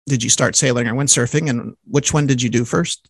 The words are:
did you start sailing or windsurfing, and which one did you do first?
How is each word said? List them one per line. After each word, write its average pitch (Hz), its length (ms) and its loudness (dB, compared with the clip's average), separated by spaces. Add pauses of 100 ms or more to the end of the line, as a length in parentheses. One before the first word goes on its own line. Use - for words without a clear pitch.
did 123 160 0
you 120 60 -4
start - 280 2
sailing 120 320 0
or 110 40 -2
windsurfing, 139 560 0
and 120 260 -4 (100)
which - 280 -2
one 147 140 2
did 127 160 0
you 123 80 0
do 120 160 0
first? - 440 -4